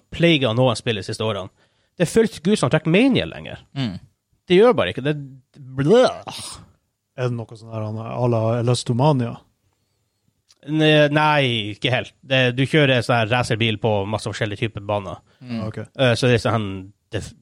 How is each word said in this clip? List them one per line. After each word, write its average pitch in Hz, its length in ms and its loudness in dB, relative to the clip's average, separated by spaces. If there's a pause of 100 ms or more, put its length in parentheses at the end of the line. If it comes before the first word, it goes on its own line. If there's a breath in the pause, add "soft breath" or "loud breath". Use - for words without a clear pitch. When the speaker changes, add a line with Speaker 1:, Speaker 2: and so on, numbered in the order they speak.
(120)
Speaker 1:
plaget 147 440 2
noen 123 220 4
spill 110 220 -4
de 92 60 -10
siste 110 200 -6
årene. 98 240 -4 (500)
Det 175 80 4
føles 226 300 2
ikke 202 160 0
ut - 80 0
som 135 80 0
Trackmania 165 560 2
lenger. - 380 -14 (100)
Speaker 2:
Mm. 123 220 -6 (540)
Speaker 1:
Det 180 80 4
gjør 226 200 6
bare 92 160 -2
ikke. 127 100 -8
Det, 147 120 -2 (600)
bløh. 185 300 4 (1120 loud breath)
Speaker 3:
Er 127 80 -2
det 123 80 -2
noe 117 240 -12
sånn 113 160 -18
her, 110 160 -6
à 120 400 -6
la 113 120 2 (180)
Elastomania? 123 720 0 (1300)
Speaker 1:
Ne-, 151 460 4
nei, 139 640 2
ikke 123 200 -2
helt. 117 280 -4
Det, 131 200 0 (160)
du 135 100 2
kjører 135 380 4
sånn 120 160 2
her 104 100 -2
racerbil 117 500 0
på 113 100 0 (180)
masse 110 200 -6
forskjellige 104 380 -6
typer 101 180 -10
baner. 101 340 -6 (220)
Speaker 2:
Mm. 120 240 -10
Speaker 3:
Ok. 110 200 -10
Speaker 1:
Eh, 123 320 0
så 127 120 2
det 120 80 4
er 110 80 -2
sånn 107 240 -2 (440)
def-, 101 280 -8